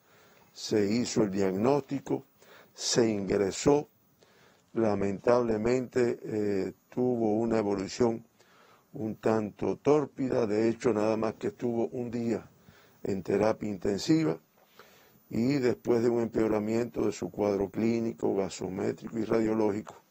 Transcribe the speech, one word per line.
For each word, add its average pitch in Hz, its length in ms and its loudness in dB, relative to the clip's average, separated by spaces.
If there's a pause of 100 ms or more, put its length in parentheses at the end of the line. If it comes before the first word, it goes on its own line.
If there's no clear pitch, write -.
(520)
se 104 400 0
hizo 117 300 0
el 104 80 2
diagnóstico, 113 960 0 (500)
se - 320 2
ingresó, 101 800 2 (840)
lamentablemente, 113 1500 2
eh, 101 500 -2 (160)
tuvo 117 480 0
una 113 220 0
evolución 104 680 0 (680)
un 110 240 -6
tanto 107 600 -2
tórpida, 131 680 0
de 110 220 2
hecho 113 220 0
nada 107 240 2
más 110 200 -2
que - 120 -6
estuvo 113 420 -4
un 123 200 -8
día 113 400 -4 (540)
en 98 180 -4
terapia 104 480 0
intensiva 151 680 0 (880)
y 127 300 0
después 120 420 2
de 120 80 2
un 117 140 2
empeoramiento 110 840 0
de 104 60 0
su 90 180 -6
cuadro 101 400 0
clínico, 113 680 -2
gasométrico 98 840 -4
y 104 60 -2
radiológico 110 680 0 (160)